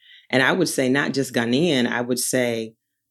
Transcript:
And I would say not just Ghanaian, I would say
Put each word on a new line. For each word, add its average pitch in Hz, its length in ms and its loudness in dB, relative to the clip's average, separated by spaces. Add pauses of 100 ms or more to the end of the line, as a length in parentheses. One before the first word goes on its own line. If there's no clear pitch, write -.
(300)
And 131 120 2
I 135 120 4
would 180 160 0
say 131 200 0
not 143 240 0
just 131 200 -2
Ghanaian, 127 540 2
I 113 140 -2
would 123 180 -2
say 117 540 -2 (380)